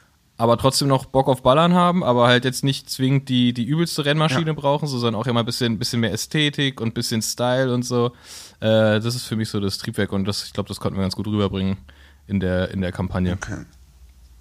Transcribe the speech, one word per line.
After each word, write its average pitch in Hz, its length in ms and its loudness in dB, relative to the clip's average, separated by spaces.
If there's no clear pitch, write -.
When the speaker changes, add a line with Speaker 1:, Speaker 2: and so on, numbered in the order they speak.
Speaker 1:
aber 117 220 4
trotzdem 139 300 0
noch 135 160 2
Bock 135 240 0
auf 127 160 0
Ballern 160 300 4
haben, 175 280 4
aber 120 240 4
halt 123 180 4
jetzt 127 200 -2
nicht 139 260 -2
zwingend 135 380 0
die, 123 240 4
die 120 140 -4
übelste 156 380 -2
Rennmaschine 156 420 2
Speaker 2:
Ja. 156 80 -2
Speaker 1:
brauchen, 147 340 0
so, 131 100 -2
sondern 113 220 0
auch 120 80 -2
immer 117 120 2
ein 107 60 0
bisschen, 117 320 0
bisschen 120 220 -2
mehr 110 120 0
Ästhetik 143 680 -2
und 113 80 -2
ein 110 60 -2
bisschen 117 280 -2
Style 123 500 0
und 123 120 -2
so. 123 240 0
Äh, 110 400 4
das 117 160 -2
ist 123 120 -8
für 113 100 -4
mich 110 120 -2
so 107 120 -4
das 98 180 -2
Triebwerk 107 320 -4
und 98 140 -2
das, 101 200 -4
ich - 80 -16
glaub, 101 140 -6
das - 140 -10
konnten 90 180 -4
wir 95 40 -2
ganz 92 120 -2
gut 104 140 -6
rüberbringen 98 480 -2
in 101 140 -2
der, 92 320 0
in 95 80 -6
der 87 100 -2
Kampagne. 90 440 -2
Speaker 2:
Okay. - 300 -10